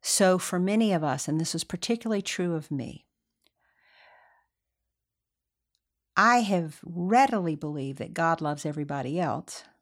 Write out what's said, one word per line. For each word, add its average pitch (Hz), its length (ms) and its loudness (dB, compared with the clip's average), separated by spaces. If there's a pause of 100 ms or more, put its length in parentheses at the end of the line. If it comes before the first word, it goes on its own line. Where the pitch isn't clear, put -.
So 185 380 4
for 180 200 -2
many 208 340 2
of 160 120 2
us, 139 240 -2
and 156 120 0
this 165 140 -2
is 165 80 -4
particularly 220 600 -4
true 175 320 -2
of 156 160 -6
me, - 360 -8 (3000)
I 233 240 6
have 180 440 0
readily 185 720 2
believed 143 420 -6
that - 140 -8
God 165 280 0
loves 147 260 -4
everybody 143 520 -4
else - 460 -6 (180)